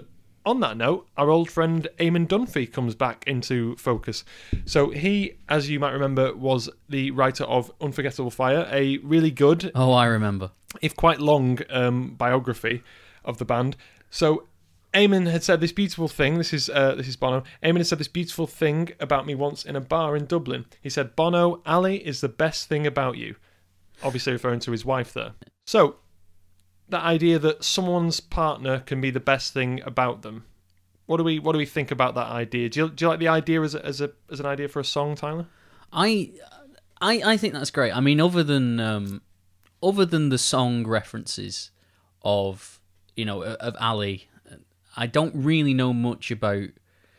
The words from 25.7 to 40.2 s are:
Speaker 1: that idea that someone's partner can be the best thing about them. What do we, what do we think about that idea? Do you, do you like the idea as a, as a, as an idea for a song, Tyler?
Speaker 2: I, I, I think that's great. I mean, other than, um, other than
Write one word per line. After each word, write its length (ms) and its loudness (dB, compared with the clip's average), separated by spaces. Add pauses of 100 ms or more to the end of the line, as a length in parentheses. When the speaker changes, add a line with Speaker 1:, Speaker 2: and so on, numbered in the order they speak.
Speaker 1:
that 140 -4
idea 380 4
that 240 0
someone's 560 0
partner 600 -2
can 200 -6
be 100 0
the 100 -4
best 320 -2
thing 320 -2
about 380 -2
them. 220 -16 (600)
What 140 0
do 60 0
we, 140 0
what 140 -2
do 60 2
we 80 0
think 240 -4
about 240 0
that 140 -4
idea? 420 -4
Do 100 -2
you, 100 2
do 140 -4
you 60 4
like 80 -2
the 100 0
idea 320 2
as 140 -2
a, 100 -8
as 160 -6
a, 120 -4 (180)
as 100 -10
an 60 -6
idea 220 -4
for 120 -6
a 40 -6
song, 320 -2
Tyler? 300 -6 (460)
Speaker 2:
I, 380 0 (720)
I, 320 2
I 40 4
think 180 -2
that's 180 -6
great. 220 0
I 60 0
mean, 220 4
other 220 2
than, 360 0
um, 400 -4 (640)
other 240 2
than 240 2